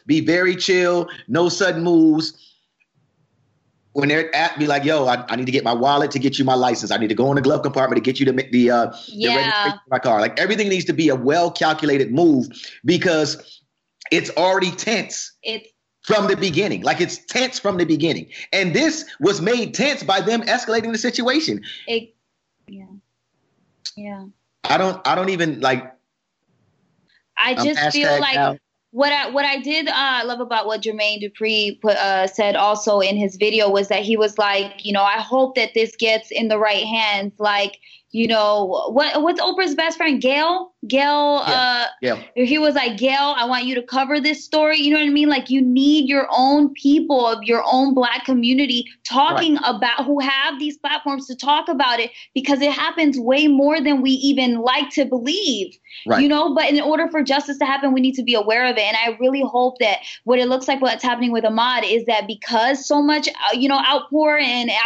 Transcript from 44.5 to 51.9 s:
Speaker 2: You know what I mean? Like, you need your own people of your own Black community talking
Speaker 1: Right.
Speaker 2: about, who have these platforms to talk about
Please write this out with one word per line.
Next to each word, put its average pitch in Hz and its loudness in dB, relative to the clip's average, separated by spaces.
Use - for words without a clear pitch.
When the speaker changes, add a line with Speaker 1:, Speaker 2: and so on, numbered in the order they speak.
Speaker 2:
You 294 2
know 302 4
what 302 2
I - 2
mean? 294 4
Like, 269 0
you 269 2
need 269 4
your 277 0
own 277 4
people 285 2
of 220 0
your 226 2
own 262 2
Black 247 0
community 247 0
talking 311 2
Speaker 1:
Right. 254 -2
Speaker 2:
about, 240 -2
who 285 0
have 269 -2
these 294 -8
platforms 285 -6
to 254 -12
talk 294 0
about 262 0